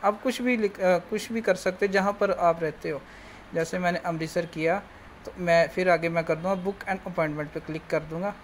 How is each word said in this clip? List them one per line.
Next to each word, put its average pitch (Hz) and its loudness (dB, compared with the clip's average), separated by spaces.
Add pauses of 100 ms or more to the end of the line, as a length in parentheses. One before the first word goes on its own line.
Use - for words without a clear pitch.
आप 208 2
कुछ 247 -2
भी 247 2
लिख, 202 -2
अ, 180 4
कुछ 208 -6
भी 226 -2
कर 196 2
सकते 185 0
हो 196 0
जहाँ 202 2
पर 196 2
आप 170 2
रहते 160 -4
हो। 139 -6 (540)
जैसे 165 -2
मैंने 180 0
अमृतसर 165 -4
किया 165 0 (440)
तो - -14
मैं 170 6
फिर 185 2
आगे 170 4
मैं 165 0
कर 160 0
दूँगा 180 -2
book 196 -6
an 190 -4
appointment 151 -2
पे 160 -4
click 156 -8
कर 151 0
दूँगा। 170 -6